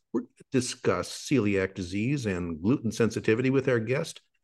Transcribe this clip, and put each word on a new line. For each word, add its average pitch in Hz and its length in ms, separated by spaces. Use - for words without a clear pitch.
we're 254 80
gonna - 80
discuss 117 580
celiac 101 460
disease 107 540
and 87 340
gluten 110 300
sensitivity 113 580
with 135 180
our 123 120
guest, 131 420